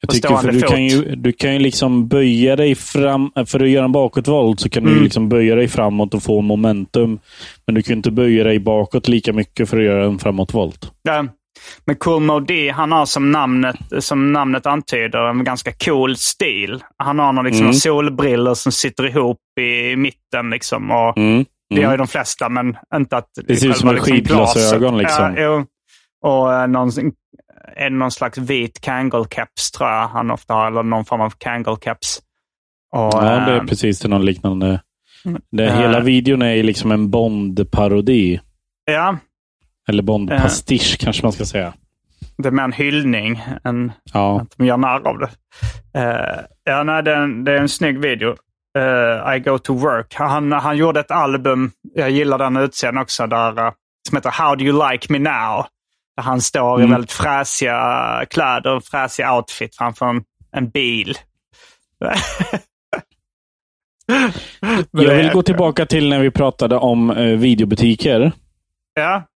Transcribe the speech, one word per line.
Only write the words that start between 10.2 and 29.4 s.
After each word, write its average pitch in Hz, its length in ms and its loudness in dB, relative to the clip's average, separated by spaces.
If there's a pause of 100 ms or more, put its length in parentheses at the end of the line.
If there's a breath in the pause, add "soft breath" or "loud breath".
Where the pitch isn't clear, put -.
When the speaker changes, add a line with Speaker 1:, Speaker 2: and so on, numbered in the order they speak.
Speaker 2:
Ja. 151 240 0 (600 loud breath)
Men 147 100 0
Kool 165 260 0
Moe 151 180 2
Dee, 143 320 -2
han 151 200 -2
har 156 140 2
som 143 260 0
namnet, 127 440 0 (240)
som 139 340 0
namnet 131 320 0
antyder, 120 640 -2
en 123 140 -2
ganska 127 280 -4 (140)
cool 131 320 0
stil. 107 680 -4 (140)
Han 143 220 -2
har 139 140 2
någon 127 120 0
liksom 117 200 2
Speaker 1:
Mm. 117 80 4
Speaker 2:
solbriller 139 800 0
som 123 180 -2
sitter - 360 -4
ihop 123 320 0 (200)
i 120 360 0
mitten 127 540 -4
liksom. 113 420 -4
Och 117 260 2
Speaker 1:
Mm. 110 280 4 (240)
Speaker 2:
det 151 60 -2
har 147 60 4
ju 147 40 4
Speaker 1:
Mm. 135 120 2
Speaker 2:
de 131 100 -2
flesta, 127 420 -4
men 123 280 -4 (180)
inte 135 220 -2
att 120 120 -6 (180)
Speaker 1:
Det 123 80 2
ser - 0 -
ut 113 60 2
Speaker 2:
själva 131 140 4
Speaker 1:
som 127 140 4
en 120 60 4
Speaker 2:
liksom 127 200 2
Speaker 1:
skidglasögon, 110 640 4 (180)
Speaker 2:
glaset. - 0 -
Speaker 1:
liksom. 151 400 2
Speaker 2:
Ja, 156 60 0 (140)
jo. 143 80 -4 (640 soft breath)
Och, 131 240 2
eh, 127 140 0
någon, 127 220 2 (840)
är 139 140 -4
det 131 60 -4
någon 131 160 -2
slags 123 260 -6
vit 123 440 -4
Kangol-keps, 127 960 -4